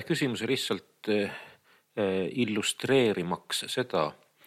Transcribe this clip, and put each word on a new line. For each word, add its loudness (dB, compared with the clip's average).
küsimuse 0
lihtsalt, -4
eh, 2
eh, 0
illustreerimaks 0
seda, 0